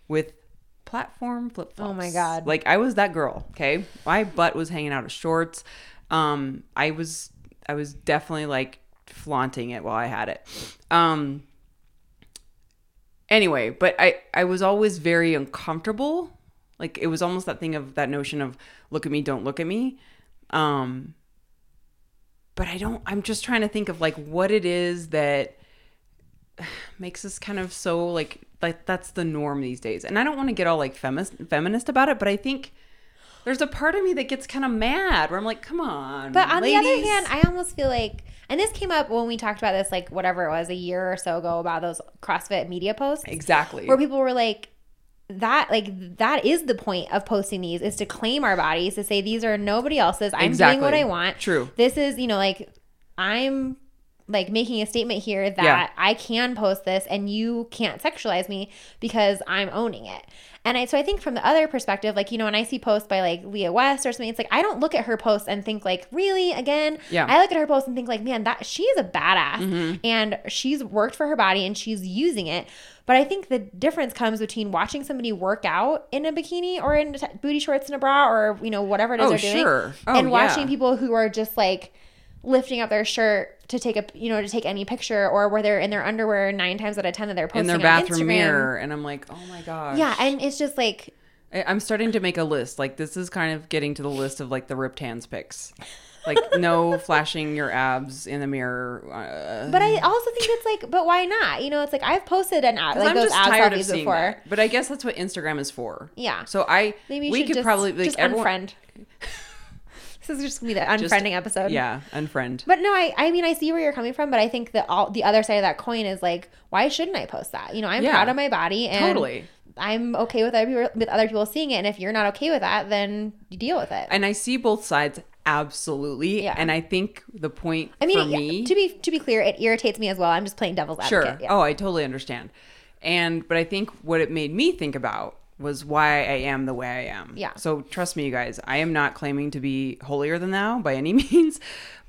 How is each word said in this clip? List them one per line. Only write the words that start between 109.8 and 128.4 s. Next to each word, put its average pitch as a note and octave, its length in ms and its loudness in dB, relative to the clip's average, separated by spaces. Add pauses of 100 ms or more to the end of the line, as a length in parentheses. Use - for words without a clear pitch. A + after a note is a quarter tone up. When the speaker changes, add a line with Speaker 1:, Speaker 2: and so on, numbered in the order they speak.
Speaker 2:
This D4 120 -6
is C#4 60 -6
just - 160 -8
gonna A#3 140 -4
be F#3+ 60 0
the - 60 0 (120)
Speaker 1:
Just, G#3+ 160 0
Speaker 2:
unfriending G3+ 180 2
episode. F#3+ 380 -2
Speaker 1:
yeah, B2+ 300 -2 (120)
unfriend. C3 540 -4
Speaker 2:
But F4+ 140 6
no, G4+ 100 2
I, F#4 260 4
I D#4 140 2
mean, F4 140 2
I E4 80 2
see D#4+ 200 0
where E4 80 0
you're D4 120 2
coming B3 200 -4
from, D4 180 -2
but A#3+ 100 4
I A3+ 80 4
think A#3+ 240 -6
that A3 160 0
all, G3 220 2
the G#3 140 -2
other G#3+ 180 6
side A3 120 0
of G#3 80 4
that E3 160 2
coin A3+ 280 -4
is, F#3+ 160 -4
like, F3 260 -2 (220)
why A#3 180 4
shouldn't E4 280 -2
I A2 100 -4
post - 260 -10
that? - 220 -10
You G#3+ 80 -4
know, G3+ 60 -2
I'm G#3+ 140 0
Speaker 1:
Yeah. C#4+ 100 4
Speaker 2:
proud G#3 160 6
of B3+ 80 0
my C#4+ 120 0
body, G3 400 0
and G3+ 160 0
Speaker 1:
Totally. C#3 400 0 (320)
Speaker 2:
I'm A#3 400 -2
okay A3+ 280 0
with A#3+ 100 0
other A3+ 120 4
people, B3+ 280 0
with A3+ 140 0
other A3 180 4
people G#3+ 200 0
seeing D4 260 -2
it, A3+ 40 2
and F#3+ 100 0
if G3+ 120 -2
you're F#3+ 140 -4
not G#3+ 220 2
okay D4+ 160 -2
with C#4+ 100 2
that, G3 300 0
then G#3 420 -2 (180)
you - 80 -14
deal D4+ 180 -2
with - 160 -4
it. - 180 -6
Speaker 1:
And G3 140 2
I G3+ 80 2
see A#3+ 240 -2
both A3 280 0
sides, D3 360 0 (260)
absolutely. D3+ 960 -2
Speaker 2:
Yeah. F#3+ 120 -2
Speaker 1:
And D#3+ 140 0
I D#3+ 100 2
think F#3 420 -4 (100)
the D#3 180 -6
point D#3+ 500 -6
Speaker 2:
I D4+ 60 2
mean, F#4+ 100 4
Speaker 1:
for G4 60 4
Speaker 2:
it, D4 160 0
Speaker 1:
me E3 260 -2